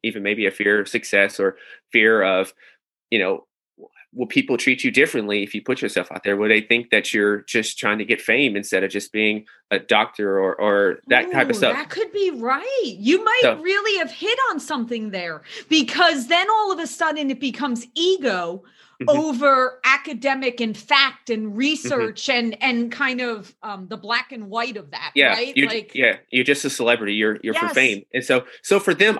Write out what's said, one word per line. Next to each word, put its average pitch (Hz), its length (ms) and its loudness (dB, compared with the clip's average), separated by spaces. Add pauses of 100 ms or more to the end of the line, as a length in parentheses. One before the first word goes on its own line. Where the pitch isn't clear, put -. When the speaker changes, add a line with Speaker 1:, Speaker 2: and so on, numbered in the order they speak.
Speaker 1:
even 107 220 -6
maybe 104 240 0
a 92 40 0
fear 104 280 2
of 98 80 -4
success 98 520 0
or 98 180 0 (340)
fear 110 320 4
of, 95 320 0 (560)
you 117 80 2
know, 95 260 -2 (680)
will 123 120 -4
people 131 320 0
treat 127 260 0
you 131 60 0
differently 107 540 0
if 101 100 -10
you 104 80 -6
put 127 200 -4
yourself 95 300 -4
out 92 120 -14
there? 101 140 0
Will 107 100 0
they 107 140 4
think 117 280 0
that 107 240 2
you're 104 280 2
just - 360 -2
trying 107 220 0
to 104 60 -4
get 107 160 0
fame 120 340 2
instead 98 280 -2
of 98 60 -2
just 98 220 -8
being 107 340 0 (240)
a 101 80 0
doctor 104 640 2
or, 95 200 2
or 101 480 2
that 123 240 4
type - 180 2
of 233 80 2
Speaker 2:
Ooh, - 20 -4
Speaker 1:
stuff? - 160 2
Speaker 2:
that 285 140 -8
could 403 240 -4
be 392 180 0
right. 294 520 -4
You 247 400 0
might 453 180 2
Speaker 1:
So 311 200 4
Speaker 2:
really 392 380 0
have 311 100 -2
hit 440 300 -4 (100)
on 330 120 -4
something 233 500 -6
there, 170 320 -8 (260)
because 294 580 2
then 349 220 2
all 427 220 2
of 330 80 -4
a 330 80 -6
sudden 302 420 -2
it 262 100 -4
becomes 247 460 -4 (100)
ego 220 680 0 (360)
Speaker 1:
Mm-hmm. 285 160 4
Speaker 2:
over 269 720 2
academic 269 760 0
and 220 160 -2
fact 277 540 0
and 220 200 -4
Speaker 1:
Mm-hmm. 202 80 -10
Speaker 2:
research 262 720 -2
and, 240 340 0
and 240 280 0
kind 254 300 -2
of, 226 400 -8
um, 196 280 -12
the 214 80 -10
black 233 340 -4
and 220 180 -14
white 233 260 -6
of 165 140 -16
that, 143 240 -12
Speaker 1:
Yeah, 127 200 4
Speaker 2:
right? 254 220 -4
Speaker 1:
you're 143 140 2
ju-, 220 60 -2
Speaker 2:
Like 214 180 -10
Speaker 1:
yeah, 120 220 2 (160)
you're 123 120 0
just 143 220 0
a 139 60 -2
celebrity. 113 420 0
You're, 107 300 0
you're 110 100 -4
for 107 140 -2
Speaker 2:
Yes. - 80 -2
Speaker 1:
fame. 120 360 0
And 127 140 -4
so, 127 200 2 (180)
so 196 160 4
for 185 160 0
them, 208 240 4